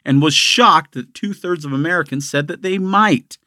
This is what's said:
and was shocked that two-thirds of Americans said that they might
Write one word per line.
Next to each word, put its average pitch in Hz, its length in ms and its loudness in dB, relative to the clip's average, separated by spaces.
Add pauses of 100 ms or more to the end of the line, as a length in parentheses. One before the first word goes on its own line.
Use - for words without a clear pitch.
and 139 180 2
was 151 120 2
shocked 175 640 2
that - 180 -12
two-thirds 180 500 -8
of 143 80 -8
Americans 147 580 -4
said 147 180 -2
that 170 140 -10
they 190 160 -4
might 196 680 0